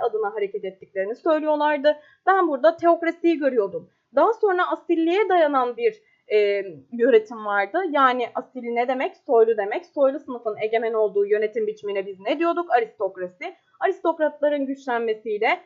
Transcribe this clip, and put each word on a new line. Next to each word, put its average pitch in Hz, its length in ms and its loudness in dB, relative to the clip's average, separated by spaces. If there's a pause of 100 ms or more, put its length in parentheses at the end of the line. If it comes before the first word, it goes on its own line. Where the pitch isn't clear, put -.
adına 214 320 -2
hareket 202 300 -6
ettiklerini 190 520 -8
söylüyorlardı. 302 800 0 (300)
Ben 370 220 2
burada 294 280 2
teokrasiyi 330 640 2
görüyordum. 233 500 -2 (260)
Daha 339 180 4
sonra 359 380 0
asilliğe 339 580 0
dayanan 285 480 2
bir, 226 260 -2 (300)
e, 202 300 2 (300)
yönetim 233 540 2
vardı. 202 320 -2 (120)
Yani 254 440 2
asil - 280 -10
ne 233 260 -2
demek? 269 280 -4
Soylu 226 400 4
demek. 214 300 -4
Soylu 277 320 0
sınıfın 233 440 -8
egemen 226 300 -2
olduğu 202 340 2
yönetim 214 400 -2
biçimine 202 400 -6
biz 190 140 -14
ne 262 180 -4
diyorduk? 339 320 -2
Aristokrasi. 196 840 -4 (260)
Aristokratların 302 840 0
güçlenmesiyle 233 1000 -2